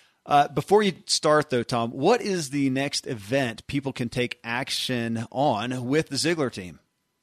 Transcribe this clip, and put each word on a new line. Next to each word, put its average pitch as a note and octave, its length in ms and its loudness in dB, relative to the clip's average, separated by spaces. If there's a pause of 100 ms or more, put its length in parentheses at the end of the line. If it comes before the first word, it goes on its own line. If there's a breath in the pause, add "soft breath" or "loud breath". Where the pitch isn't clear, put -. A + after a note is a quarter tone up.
(260 soft breath)
Uh, C#3+ 220 4
before E3 340 4
you G3 120 2 (120)
start, D3+ 440 2
though, A#2+ 140 2
Tom, A#2 280 -2
what F3+ 300 4
is F3 300 -4
the C#3 180 0
next C3+ 380 -2
event A#2 600 -2
people C3+ 240 -4
can A#2+ 160 -4
take B2 340 -4
action A#2 880 -4
on B2+ 540 0
with D3+ 220 0
the C#3 80 -8
Ziegler C#3 340 0
team? F2 300 -12 (440)